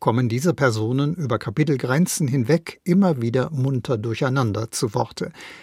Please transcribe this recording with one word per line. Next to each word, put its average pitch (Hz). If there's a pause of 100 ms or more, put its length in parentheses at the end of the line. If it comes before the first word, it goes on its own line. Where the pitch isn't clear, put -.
kommen 123
diese 135
Personen 127
über 123
Kapitelgrenzen 143
hinweg 139
immer 175
wieder 120
munter 131
durcheinander 113
zu 113
Worte. - (320)